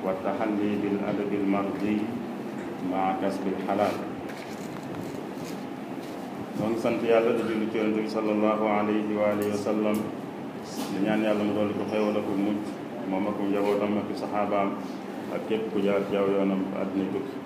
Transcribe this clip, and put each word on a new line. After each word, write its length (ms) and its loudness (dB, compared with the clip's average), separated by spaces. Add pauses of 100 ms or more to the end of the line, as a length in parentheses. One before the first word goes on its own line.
والتحلي 640 0 (120)
بالأدب 500 0
المرضي 680 2 (920)
مع 100 2 (200)
كسب 240 0
الحلال. 500 0 (2500)
Ñoo 160 0
ngi 100 0
sant 220 0
Yàlla 320 6
di 160 2
julli 240 2
ci 60 0
Yonent 180 4
bi 100 2
sallallahu 600 2
alayhi 500 2
wa 160 4
alihi 180 0
wa 60 0
sallam, 400 2 (960)
di 80 -2
ñaan 240 4
Yàlla 180 4
mu 140 2
dolli 180 2
ko 140 -2
xéewal 300 2
ak 100 0
mucc 340 2 (460)
moom 160 0
ak 160 0
njabootam 580 2
ak 140 -2
saxaabaam 580 0 (600)
ak 160 -2
képp 240 0
ku 80 0
jaar 260 4
ci 120 -2
aw 100 4
yoonam 400 4
ba 160 -2
àddina 240 0
tukki. 380 -4